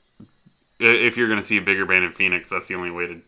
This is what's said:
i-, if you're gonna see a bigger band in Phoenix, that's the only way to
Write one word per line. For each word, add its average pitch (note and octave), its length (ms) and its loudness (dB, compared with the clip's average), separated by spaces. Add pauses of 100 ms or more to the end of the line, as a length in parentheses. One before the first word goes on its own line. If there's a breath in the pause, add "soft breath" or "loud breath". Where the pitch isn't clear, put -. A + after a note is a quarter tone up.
(800)
i-, - 40 -2
if A#2 320 4
you're A#2 100 2
gonna G#2+ 140 0
see G#2 160 0
a G2 40 2
bigger F#2+ 240 0
band F2+ 200 2
in E2+ 80 -6
Phoenix, F2+ 360 -2
that's F2+ 180 -6
the F#2 80 -6
only F2+ 140 -6
way F2 160 -6
to E2+ 220 -12